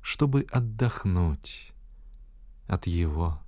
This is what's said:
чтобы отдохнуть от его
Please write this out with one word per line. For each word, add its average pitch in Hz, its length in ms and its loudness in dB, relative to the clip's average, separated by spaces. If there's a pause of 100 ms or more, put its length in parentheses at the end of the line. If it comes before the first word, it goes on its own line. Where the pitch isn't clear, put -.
чтобы 139 500 2
отдохнуть 110 1200 0 (920)
от - 200 0
его 82 600 0